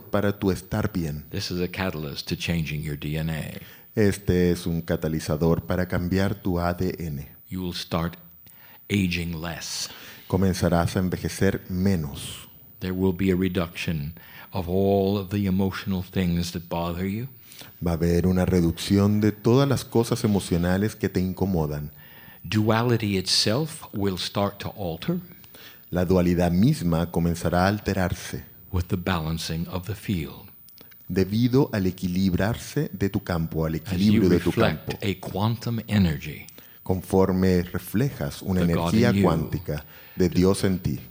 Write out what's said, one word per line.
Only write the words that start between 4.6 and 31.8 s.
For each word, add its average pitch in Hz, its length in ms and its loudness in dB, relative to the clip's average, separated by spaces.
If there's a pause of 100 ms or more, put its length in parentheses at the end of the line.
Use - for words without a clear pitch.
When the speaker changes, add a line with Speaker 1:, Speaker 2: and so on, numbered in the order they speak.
Speaker 1:
un 82 140 0
catalizador 80 840 0
para 90 220 -2
cambiar 92 480 0
tu 87 240 -2
A 87 160 0
D 92 240 -4
N. 71 280 -8 (220)
Speaker 2:
You 92 140 -8
will 87 100 -4
start 85 420 -4 (760)
aging 87 520 0
less. - 480 -8 (380)
Speaker 1:
Comenzarás 87 680 4
a 101 40 0
envejecer 92 720 0
menos. 90 800 -2 (320)
Speaker 2:
There 92 140 -6
will 92 220 2
be 95 160 2
a 92 40 4
reduction 85 760 -2 (380)
of 95 180 -4
all 98 480 2
of 98 120 -6
the 101 180 0
emotional 95 560 0
things 87 480 0
that 85 180 -8
bother 85 380 -4
you. 110 200 -6 (560)
Speaker 1:
Va 87 80 0
a - 40 2
haber 85 320 2
una 92 180 4
reducción 98 760 4
de 107 120 2
todas 123 360 2
las 123 160 -2
cosas 117 400 0
emocionales 95 720 2
que 98 140 -2
te - 100 0
incomodan. 85 720 -2 (520)
Speaker 2:
Duality 107 760 2
itself 113 640 0 (100)
will 98 260 -2
start 101 400 -2
to 90 180 -8
alter 101 420 -4 (720)
Speaker 1:
La 90 160 0
dualidad 87 460 4
misma 87 600 2
comenzará 85 540 2
a - 20 4
alterarse 98 760 -2 (280)
Speaker 2:
with 90 180 0
the 104 60 -2
balancing 82 720 -2
of 90 180 -8
the 104 80 -6
field. 80 500 -6 (640)
Speaker 1:
debido 107 640 2
al 98 140 2